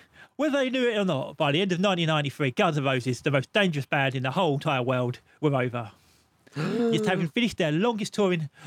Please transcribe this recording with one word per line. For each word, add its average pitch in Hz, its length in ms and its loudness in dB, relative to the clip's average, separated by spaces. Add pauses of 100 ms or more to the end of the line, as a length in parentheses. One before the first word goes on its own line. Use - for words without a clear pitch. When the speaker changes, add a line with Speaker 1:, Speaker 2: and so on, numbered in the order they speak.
(380)
Speaker 1:
whether 277 220 2
they 262 100 0
knew 247 200 0
it 214 80 0
or 202 80 2
not, 143 300 -2
by 147 160 2
the 160 100 2
end 196 100 0
of 170 80 0
nineteen 180 280 2
ninety-three, 143 440 0
Guns 170 260 2
N' 139 60 0
Roses, 131 380 0
the 147 100 0
most 139 220 0
dangerous 175 320 0
band 139 300 0
in 127 80 -4
the 131 80 -2
whole 165 220 0
entire 135 300 -2
world, 127 360 -2 (220)
were 147 140 2
over. 120 360 -4 (320)
Speaker 2:
<gasps> - 320 -20
Speaker 1:
Just 220 500 0
having 185 240 2
finished 240 280 0
their 156 140 0
longest 208 420 -2
touring, 180 360 0 (180)